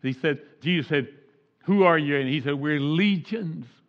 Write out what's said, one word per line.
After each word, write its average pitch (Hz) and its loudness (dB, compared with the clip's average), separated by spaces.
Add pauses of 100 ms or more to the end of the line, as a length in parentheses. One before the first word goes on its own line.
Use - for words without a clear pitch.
he 135 -2
said, 147 -2 (220)
Jesus 160 -2
said, 143 -2 (560)
"Who 196 4
are 170 6
you?" 143 0
And 135 -2
he 143 0
said, 139 -2
"We're 147 -2
legions." 170 -2 (240)